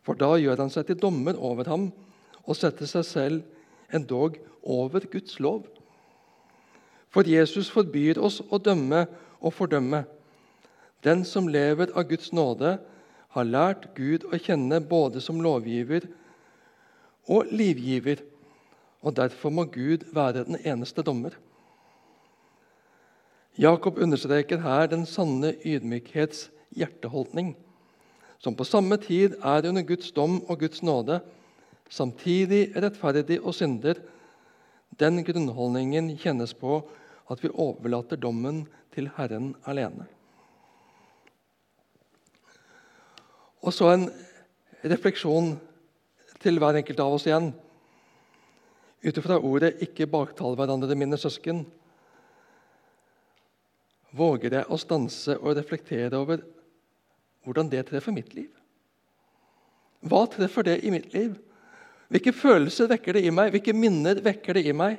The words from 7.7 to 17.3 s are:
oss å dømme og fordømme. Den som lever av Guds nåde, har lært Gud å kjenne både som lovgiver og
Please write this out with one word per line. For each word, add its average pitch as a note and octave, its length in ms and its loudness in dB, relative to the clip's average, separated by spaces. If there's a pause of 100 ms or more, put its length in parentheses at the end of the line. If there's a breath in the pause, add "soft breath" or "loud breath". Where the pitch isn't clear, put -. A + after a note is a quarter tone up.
oss G#3 300 0
å G#3 80 0
dømme E3+ 480 2 (340 loud breath)
og E3 140 -2
fordømme. D3 500 0 (1000 soft breath)
Den E3+ 200 4
som F#3 220 -2
lever D3+ 460 2
av F3 160 0
Guds - 240 -4
nåde, D3+ 460 0 (500 loud breath)
har B2 160 -2
lært E3 500 0
Gud D3 300 -2
å F3+ 160 -4
kjenne D3+ 400 0
både D3 400 0
som E3 220 -6
lovgiver B2 640 0 (1200 loud breath)
og A3 240 2